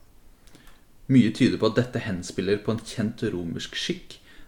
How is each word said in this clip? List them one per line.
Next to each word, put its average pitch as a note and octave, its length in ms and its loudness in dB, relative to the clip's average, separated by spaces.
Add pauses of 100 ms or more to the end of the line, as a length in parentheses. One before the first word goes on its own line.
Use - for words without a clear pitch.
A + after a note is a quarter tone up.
(1120)
Mye A#2+ 240 8
tyder F#2+ 240 4
på G#2+ 80 2
at A2+ 160 2
dette - 240 -4
henspiller F#2+ 560 -2
på - 80 -2
en A2 160 -2
kjent - 480 -4
romersk E2+ 400 -6
skikk, - 460 -8 (280)